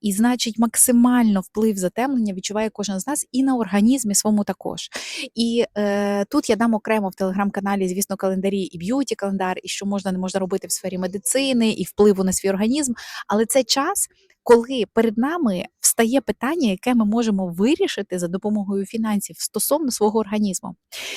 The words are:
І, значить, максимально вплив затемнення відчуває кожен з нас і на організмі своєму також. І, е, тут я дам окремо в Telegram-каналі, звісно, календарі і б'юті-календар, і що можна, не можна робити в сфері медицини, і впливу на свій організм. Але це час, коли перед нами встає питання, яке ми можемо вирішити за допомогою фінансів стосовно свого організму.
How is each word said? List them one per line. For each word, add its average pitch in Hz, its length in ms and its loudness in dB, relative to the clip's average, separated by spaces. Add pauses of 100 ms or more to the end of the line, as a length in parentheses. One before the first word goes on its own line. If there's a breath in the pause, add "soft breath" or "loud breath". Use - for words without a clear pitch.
І, 202 120 -2
значить, 233 460 0
максимально 240 800 4
вплив 214 360 0
затемнення 220 560 -2
відчуває 208 360 -4
кожен 196 300 -6
з - 80 -8
нас 294 240 -4
і 262 120 2
на 269 120 2
організмі 208 600 2
своєму 214 280 2
також. - 460 -8 (460 loud breath)
І, 233 300 2 (120)
е, 202 480 0
тут - 240 -2
я 220 60 2
дам 233 180 2
окремо 208 360 0
в - 120 -8
Telegram-каналі, 196 680 -2
звісно, 190 300 -4
календарі 190 440 -2
і 175 160 -8
б'юті-календар, 196 840 -2
і 185 40 -16
що - 180 -8
можна, 196 260 -2
не 185 60 -2
можна 185 220 -4
робити 185 280 -4
в 175 40 -8
сфері 185 260 -6
медицини, 220 720 0
і 190 120 -4
впливу 196 400 4
на 185 100 2
свій - 160 -2
організм. 233 440 0 (340 loud breath)
Але 214 180 2
це 262 180 2
час, 311 440 -2 (360 soft breath)
коли 240 400 4 (100)
перед 226 240 2
нами 262 480 0 (140)
встає 233 420 2
питання, 269 480 -2
яке 240 260 0
ми 226 100 4
можемо 208 420 0
вирішити 202 720 0
за 175 80 -2
допомогою 196 580 -2
фінансів 214 540 -2
стосовно 269 520 -2
свого 214 280 0
організму. 208 560 -2 (420 loud breath)